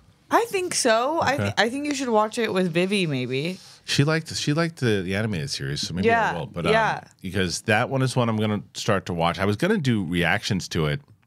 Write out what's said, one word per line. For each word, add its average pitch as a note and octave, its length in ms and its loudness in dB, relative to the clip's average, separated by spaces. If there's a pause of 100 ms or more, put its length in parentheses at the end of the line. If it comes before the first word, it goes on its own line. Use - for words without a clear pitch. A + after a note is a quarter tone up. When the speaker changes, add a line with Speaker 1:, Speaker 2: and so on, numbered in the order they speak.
(300)
Speaker 1:
I G#4 180 4
think F#4 260 -4
so. B3+ 460 2
I - 140 2
Speaker 2:
Okay. G3+ 80 0
Speaker 1:
th-, G#2 160 -2
I G3+ 100 4
think C#4 180 -6
you D4 80 -2
should C4 140 -4
watch G#3+ 300 2
it A3+ 140 -2
with F#3 200 0
Vivi, F#3 340 0
maybe. C#3 520 -4 (280)
Speaker 2:
She - 160 2
liked, D#3 320 0
she C#3+ 200 -2
liked E3 260 -2
the, G#2+ 220 2
the F#2 120 -2
animated G2 360 -2
series, C#2 320 -6
so - 100 -6
maybe F#3+ 160 0
Speaker 1:
Yeah, A3+ 220 2
Speaker 2:
I - 80 -6
will. - 80 -6
But, F2 200 -6
um, G#3 60 4
Speaker 1:
yeah. G#3+ 300 2 (180)
Speaker 2:
because F#2 420 -2
that A2 280 2
one C3+ 100 0
is B2+ 160 0
one A#2 140 2
I'm A2 80 0
gonna G#2+ 240 0 (100)
start - 340 0
to F#2+ 60 -4
watch. E2+ 260 0
I F#2+ 60 0
was G#2 120 2
gonna F#3 200 2
do B2+ 280 2
reactions E2+ 640 0
to D#2+ 180 0
it, D2 160 -2 (240)